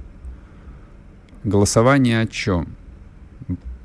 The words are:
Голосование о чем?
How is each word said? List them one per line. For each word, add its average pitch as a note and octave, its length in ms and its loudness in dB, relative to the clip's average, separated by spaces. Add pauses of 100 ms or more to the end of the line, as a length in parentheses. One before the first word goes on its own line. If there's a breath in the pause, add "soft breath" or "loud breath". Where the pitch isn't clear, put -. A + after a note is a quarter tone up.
(1400 loud breath)
Голосование A#2 800 4
о A2 40 0
чем? - 440 -4 (1160)